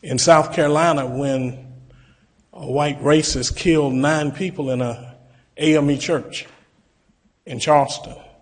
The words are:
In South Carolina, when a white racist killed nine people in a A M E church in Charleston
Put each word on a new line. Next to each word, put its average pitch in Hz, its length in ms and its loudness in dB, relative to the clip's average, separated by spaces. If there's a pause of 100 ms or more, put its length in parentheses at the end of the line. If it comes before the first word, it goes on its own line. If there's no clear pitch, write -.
In 131 160 -6
South 160 340 4
Carolina, 151 540 2
when 131 640 -6 (800)
a - 180 -14
white 143 300 -2
racist 143 560 2
killed 151 380 2
nine 147 380 0
people 160 380 -6
in 127 120 -2
a 117 340 -8 (400)
A 156 200 2
M 143 140 2
E 147 60 2
church - 500 -6 (1000)
in 123 140 -10
Charleston 143 560 0 (260)